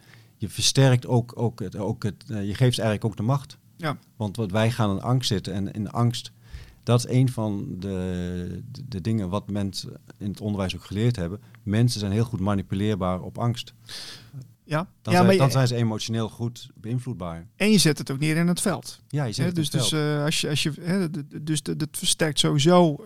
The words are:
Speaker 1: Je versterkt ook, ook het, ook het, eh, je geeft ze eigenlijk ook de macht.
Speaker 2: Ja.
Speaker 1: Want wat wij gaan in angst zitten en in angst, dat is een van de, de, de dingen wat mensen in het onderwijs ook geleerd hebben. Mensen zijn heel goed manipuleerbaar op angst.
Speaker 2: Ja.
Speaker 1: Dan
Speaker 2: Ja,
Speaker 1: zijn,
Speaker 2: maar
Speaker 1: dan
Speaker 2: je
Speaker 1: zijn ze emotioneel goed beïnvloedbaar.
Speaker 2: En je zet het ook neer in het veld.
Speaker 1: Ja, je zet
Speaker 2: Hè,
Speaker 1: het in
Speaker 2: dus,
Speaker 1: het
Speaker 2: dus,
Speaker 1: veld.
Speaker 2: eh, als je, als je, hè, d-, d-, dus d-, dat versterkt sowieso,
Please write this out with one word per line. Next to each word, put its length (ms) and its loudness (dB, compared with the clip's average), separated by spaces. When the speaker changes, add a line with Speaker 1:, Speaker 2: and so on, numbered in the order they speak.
Speaker 1:
Je 120 -8
versterkt 580 4
ook, 280 0
ook 240 -2
het, 160 -8
ook 280 -4
het, 240 -4
eh, 200 -4
je 80 -2
geeft 200 4
ze 60 -2
eigenlijk 240 0
ook 120 -2
de 60 -4
macht. 340 -2
Speaker 2:
Ja. 200 -4
Speaker 1:
Want 200 -4
wat 160 -4
wij 200 4
gaan 200 2
in 100 -2
angst 260 0
zitten 260 -2
en 180 -4
in 200 -6
angst, 400 -2
dat 160 4
is 160 -6
een 140 6
van 360 -4
de, 800 -4
de, 160 -14
de 140 -8
dingen 280 0
wat 200 -4
mensen 420 -6
in 120 -6
het 120 -8
onderwijs 340 -2
ook 100 -14
geleerd 300 0
hebben. 240 -6
Mensen 360 2
zijn 120 -2
heel 140 2
goed 140 -6
manipuleerbaar 840 0
op 160 -12
angst. 360 -4
Speaker 2:
Ja. 140 -4
Speaker 1:
Dan 120 -2
Speaker 2:
Ja, 60 8
Speaker 1:
zijn, 60 8
Speaker 2:
maar 120 8
Speaker 1:
dan 80 6
Speaker 2:
je 60 4
Speaker 1:
zijn 160 4
ze 80 0
emotioneel 540 0
goed 460 -8
beïnvloedbaar. 800 -6
Speaker 2:
En 160 2
je 60 8
zet 200 4
het 140 -8
ook 80 -4
neer 180 0
in 100 4
het 140 2
veld. 460 -4
Speaker 1:
Ja, 160 -2
je 100 -2
zet 120 -6
Speaker 2:
Hè, 40 0
Speaker 1:
het 80 -2
in 60 2
Speaker 2:
dus, 80 -2
Speaker 1:
het 100 0
Speaker 2:
dus, 80 0
Speaker 1:
veld. 280 0
Speaker 2:
eh, 60 0
als 180 0
je, 80 -2
als 140 0
je, 180 0
hè, 280 0
d-, 40 -8
d-, 340 -10
dus 140 0
d-, 180 -6
dat 120 -4
versterkt 480 -4
sowieso, 560 6